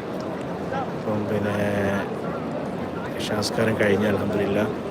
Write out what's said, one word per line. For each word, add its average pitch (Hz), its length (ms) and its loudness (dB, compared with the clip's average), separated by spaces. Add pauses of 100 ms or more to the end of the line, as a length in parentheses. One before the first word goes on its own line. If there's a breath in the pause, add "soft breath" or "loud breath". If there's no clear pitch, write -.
(760)
അപ്പം - 540 -2
പിന്നെ 104 260 0 (1600)
ഇശാസ്കാരം 107 600 2
കഴിഞ്ഞു, 104 280 6
അൽഹംദുലില്ലാ. 101 560 2 (280)